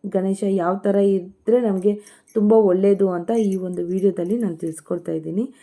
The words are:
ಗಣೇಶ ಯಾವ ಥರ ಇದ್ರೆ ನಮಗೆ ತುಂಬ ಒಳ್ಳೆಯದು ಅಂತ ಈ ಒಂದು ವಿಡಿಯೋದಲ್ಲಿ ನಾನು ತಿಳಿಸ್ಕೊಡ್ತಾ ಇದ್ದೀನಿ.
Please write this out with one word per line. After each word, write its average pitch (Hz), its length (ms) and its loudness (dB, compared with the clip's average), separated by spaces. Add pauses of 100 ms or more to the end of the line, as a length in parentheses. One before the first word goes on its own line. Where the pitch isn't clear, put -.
ಗಣೇಶ 190 400 -2
ಯಾವ 190 300 0
ಥರ 196 180 -2
ಇದ್ರೆ 202 680 0
ನಮಗೆ 208 400 0 (320)
ತುಂಬ 208 200 4
ಒಳ್ಳೆಯದು 196 560 4
ಅಂತ 175 220 -4
ಈ 208 240 0
ಒಂದು 180 300 -6
ವಿಡಿಯೋದಲ್ಲಿ 185 520 -2
ನಾನು 185 200 -4
ತಿಳಿಸ್ಕೊಡ್ತಾ 170 540 -8
ಇದ್ದೀನಿ. 165 520 -6